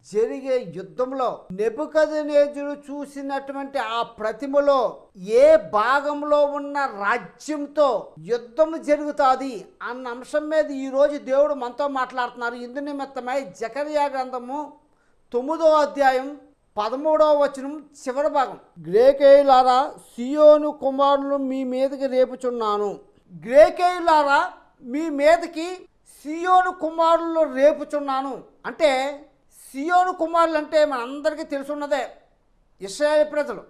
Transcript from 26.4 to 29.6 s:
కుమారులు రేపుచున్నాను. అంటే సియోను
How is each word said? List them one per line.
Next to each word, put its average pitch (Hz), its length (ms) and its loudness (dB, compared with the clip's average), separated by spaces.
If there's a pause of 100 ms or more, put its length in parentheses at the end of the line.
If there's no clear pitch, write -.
కుమారులు 330 840 0
రేపుచున్నాను. 277 920 -2 (220)
అంటే 277 580 -2 (260)
సియోను 359 640 -2